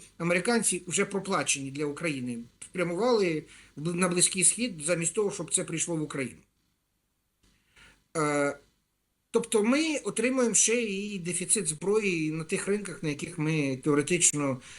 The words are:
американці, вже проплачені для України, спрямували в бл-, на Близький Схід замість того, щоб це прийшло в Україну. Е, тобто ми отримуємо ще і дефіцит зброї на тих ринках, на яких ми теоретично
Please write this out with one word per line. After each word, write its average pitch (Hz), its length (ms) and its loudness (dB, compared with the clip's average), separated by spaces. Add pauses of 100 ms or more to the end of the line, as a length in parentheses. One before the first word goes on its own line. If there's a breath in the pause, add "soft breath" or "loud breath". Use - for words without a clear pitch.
(180 loud breath)
американці, 180 680 2
вже 190 180 2
проплачені 185 680 -2
для 143 140 -4
України, 143 540 -4 (260)
спрямували 175 800 0 (320 loud breath)
в 139 60 -8
бл-, 175 120 -2
на 180 140 2
Близький 175 360 2
Схід 202 400 0
замість 165 300 0
того, 208 160 0
щоб - 240 -6
це 185 100 2
прийшло 165 320 -4
в 156 60 -2
Україну. 135 380 -6 (1800 soft breath)
Е, 147 420 0 (720)
тобто 226 320 2
ми 294 340 2
отримуємо 240 580 0
ще 233 280 4
і 202 360 -4
дефіцит 175 480 -2
зброї 175 640 0
на 156 140 -4
тих - 240 -4
ринках, 196 340 -4
на 160 60 -2
яких 156 300 -6
ми 151 460 0
теоретично 147 760 2 (180 loud breath)